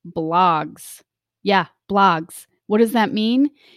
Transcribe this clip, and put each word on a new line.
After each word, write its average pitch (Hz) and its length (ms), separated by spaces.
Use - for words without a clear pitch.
blogs. 165 960
Yeah, 190 260
blogs. 185 560
What 214 120
does 226 140
that 220 200
mean? 240 380